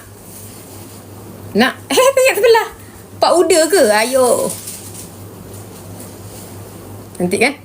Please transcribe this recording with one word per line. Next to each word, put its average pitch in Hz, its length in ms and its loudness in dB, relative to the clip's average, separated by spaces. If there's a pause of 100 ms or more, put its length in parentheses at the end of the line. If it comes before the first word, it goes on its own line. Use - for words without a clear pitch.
(1500)
Nak? 226 280 2
<laughs> - 120 -8
Eh, 508 240 6
tengok 508 240 4
sebelah. 453 260 6 (540)
Pak 302 160 4
Uda 349 220 4 (100)
ke? 349 140 4 (100)
Ayo. 247 560 2 (2750)
Cantik 185 240 0
kan? 277 80 0 (120)